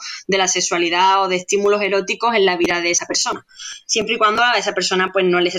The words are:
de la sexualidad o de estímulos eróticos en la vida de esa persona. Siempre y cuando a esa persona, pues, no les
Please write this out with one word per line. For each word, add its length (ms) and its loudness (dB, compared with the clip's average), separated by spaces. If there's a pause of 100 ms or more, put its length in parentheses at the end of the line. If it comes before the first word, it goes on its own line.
(260)
de 120 0
la 80 2
sexualidad 760 2
o 60 0
de 80 0
estímulos 440 0
eróticos 540 -2
en 100 4
la 140 2
vida 240 0
de 80 0
esa 160 -2
persona. 400 -6 (400)
Siempre 300 -2
y 20 -4
cuando 240 2
a 160 2
esa 160 -4
persona, 360 -2
pues, 140 0
no 160 2
les 180 0